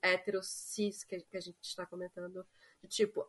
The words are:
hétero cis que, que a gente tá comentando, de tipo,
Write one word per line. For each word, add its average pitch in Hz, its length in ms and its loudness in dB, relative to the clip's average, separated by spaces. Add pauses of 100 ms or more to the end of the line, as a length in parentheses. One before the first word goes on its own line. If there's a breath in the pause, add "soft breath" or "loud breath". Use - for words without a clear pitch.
hétero 185 400 4
cis - 640 -2
que, 185 160 -6
que - 160 -10
a 185 40 -2
gente - 360 -10
tá 180 100 -6
comentando, 180 580 -8 (380 soft breath)
de 185 60 -18
tipo, - 400 2